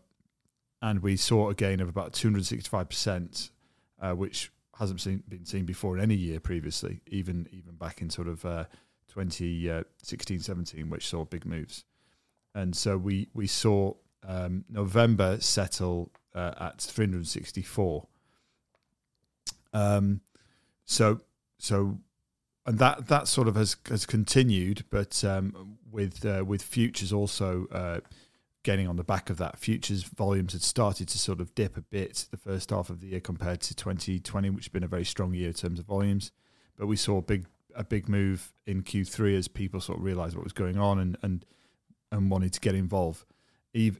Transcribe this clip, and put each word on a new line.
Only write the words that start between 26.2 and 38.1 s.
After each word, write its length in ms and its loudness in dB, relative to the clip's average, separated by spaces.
uh, 200 0
with 160 0
futures 520 0
also, 580 0
uh, 280 -4
getting 240 2
on 80 -2
the 80 -2
back 260 0
of 80 -4
that. 200 -4
Futures 460 -2
volumes 500 0
had 80 -6
started 460 0
to 100 -4
sort 240 -2
of 140 -10
dip 220 -2
a 40 -8
bit 480 -6
the 80 -10
first 320 -6
half 200 -2
of 100 -10
the 80 -14
year 120 -4
compared 420 -4
to 140 -6
twenty 440 -4
twenty, 300 -2
which 160 -4
has 60 -16
been 120 -2
a 40 -2
very 180 -2
strong 280 -2
year 140 -2
in 60 -2
terms 260 -6
of 60 -10
volumes. 460 0
But 100 -4
we 80 2
saw 220 2
a 40 0
big, 260 0
a 80 -6
big 240 -2
move 460 2